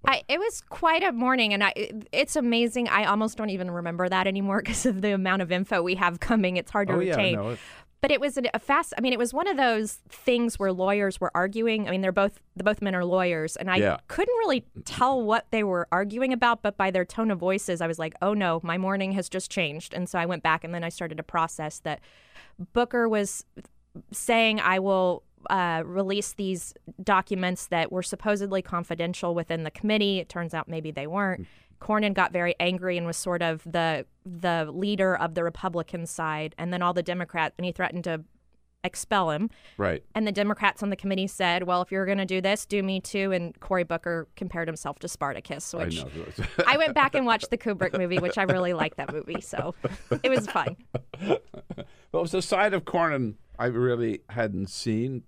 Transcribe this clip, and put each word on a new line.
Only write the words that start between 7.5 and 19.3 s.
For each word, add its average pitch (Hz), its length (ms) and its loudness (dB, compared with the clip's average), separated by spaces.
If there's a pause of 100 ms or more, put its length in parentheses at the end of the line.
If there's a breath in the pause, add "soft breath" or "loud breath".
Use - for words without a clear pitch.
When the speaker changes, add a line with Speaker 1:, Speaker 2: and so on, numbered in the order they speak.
Speaker 2:
it 117 80 -6 (420 loud breath)
Speaker 1:
But 277 100 2
it 277 80 4
was 277 200 0
a, 254 40 -2 (120)
a 226 40 0
fast, 294 380 0
I - 60 -2
mean, 254 100 2
it 226 60 0
was 240 160 0
one 330 120 0
of 359 120 0
those 226 400 2 (100)
things 233 500 2
where 190 140 2
lawyers 196 480 2
were 185 140 0
arguing. 214 520 0
I - 40 -4
mean, 190 100 0
they're 190 120 2
both, 202 280 2 (160)
the 185 80 -6
both 208 160 2
men 196 140 0
are 180 100 2
lawyers, 175 520 2
and 185 140 -2
I 180 60 6
Speaker 2:
Yeah. 98 220 4 (100)
Speaker 1:
couldn't 466 300 0
really 320 260 2 (220)
tell 254 360 2
what 220 280 2
they 220 120 2
were 180 300 0
arguing 214 400 0
about, 240 300 2
but 202 160 -2
by 190 120 2
their 185 140 2
tone 220 260 0
of 185 80 0
voices, 180 440 0
I 170 40 0
was 165 120 -2
like, 160 240 -6
"Oh, 196 100 2
no, 180 300 2
my 175 160 -2
morning 190 340 0
has 190 160 -2
just - 220 -6